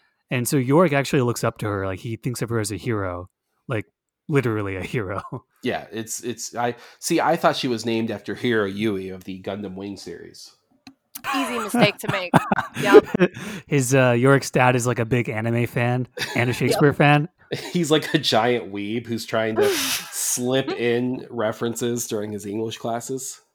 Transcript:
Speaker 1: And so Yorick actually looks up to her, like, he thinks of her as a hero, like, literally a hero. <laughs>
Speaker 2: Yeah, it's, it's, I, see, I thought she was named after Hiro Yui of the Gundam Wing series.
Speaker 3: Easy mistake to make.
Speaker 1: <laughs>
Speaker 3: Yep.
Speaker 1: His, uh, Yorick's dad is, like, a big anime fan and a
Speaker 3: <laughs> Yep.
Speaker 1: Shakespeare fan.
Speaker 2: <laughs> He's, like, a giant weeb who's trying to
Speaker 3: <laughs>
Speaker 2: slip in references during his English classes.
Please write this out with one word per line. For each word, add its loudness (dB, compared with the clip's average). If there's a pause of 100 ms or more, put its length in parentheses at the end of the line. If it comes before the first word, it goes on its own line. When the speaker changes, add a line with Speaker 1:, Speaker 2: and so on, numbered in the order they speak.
(320)
Speaker 1:
And -2
so 2
Yorick 4
actually 2
looks 0
up -2
to -4
her, -2
like, -6
he -8
thinks -6
of -4
her 0
as -2
a -6
hero, -4 (380)
like, -4 (420)
literally 0
a -6
hero. -6 (100)
<laughs> -12 (180)
Speaker 2:
Yeah, -4
it's, -8
it's, -10
I, -2 (240)
see, 0
I 2
thought 2
she -2
was -2
named 0
after -6
Hiro 2
Yui -2
of -14
the -10
Gundam -8
Wing -10
series. -16 (800)
Speaker 3:
Easy -2
mistake 0
to -6
make. -4
Speaker 1:
<laughs> 4 (380)
Speaker 3:
Yep. 10 (600)
Speaker 1:
His, 2
uh, 6
Yorick's 4
dad 4
is, 0
like, 0
a 0
big 0
anime 0
fan 0 (280)
and 2
a 0
Speaker 3:
<laughs> -
Yep. 0
Speaker 1:
Shakespeare 4
fan. 6 (220)
Speaker 2:
<laughs> -8
He's, 0
like, 2
a 4
giant 2
weeb -6
who's -4
trying -2
to 4
Speaker 3:
<laughs> -4
Speaker 2:
slip -2
in 0
references -4
during -4
his -10
English -6
classes. -8 (140)